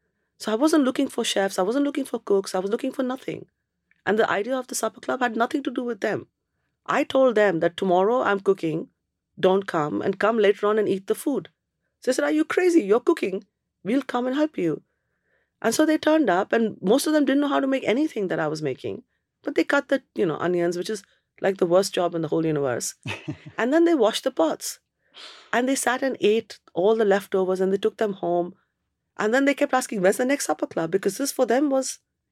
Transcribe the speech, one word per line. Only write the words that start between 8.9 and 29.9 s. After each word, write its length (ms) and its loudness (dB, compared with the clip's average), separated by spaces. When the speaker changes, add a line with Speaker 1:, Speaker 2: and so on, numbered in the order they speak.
Speaker 1:
don't 280 2
come, 340 -2
and 180 -2
come 200 2
later 280 4
on 120 2
and 100 0
eat 180 -4
the 160 -2
food. 260 -4
So 100 -4
they 40 2
said, 100 0
"Are 140 -2
you 60 0
crazy? 380 2
You're 280 2
cooking. 320 -2
We'll 180 0
come 140 -2
and 80 -2
help 220 -2
you." 240 -2
And 140 0
so 100 4
they 140 2
turned 320 2
up, 200 0
and 300 0
most 240 2
of 80 0
them 120 4
didn't 160 2
know 140 0
how 40 2
to 160 -2
make 120 -4
anything 420 0
that 100 -2
I 80 0
was 160 -6
making. 400 -6
But 120 -8
they 80 2
cut 260 -2
the, 120 0
you 100 0
know, 120 -2
onions, 400 0
which 120 -8
is, 140 -8
like, 180 -2
the 100 0
worst 260 2
job 220 -2
in 80 -2
the 40 -4
whole 180 0
universe. 500 -2
Speaker 2:
<laughs> 340 -12
Speaker 1:
And 140 0
then 120 4
they 100 4
washed 280 0
the 80 -2
pots. 480 -4
And 160 0
they 60 2
sat 260 -2
and 180 -4
ate 380 0
all 220 4
the 100 2
leftovers, 560 0
and 100 2
they 60 0
took 200 -2
them 160 -2
home. 420 -2
And 160 -2
then 120 2
they 80 2
kept 200 -2
asking, 280 -2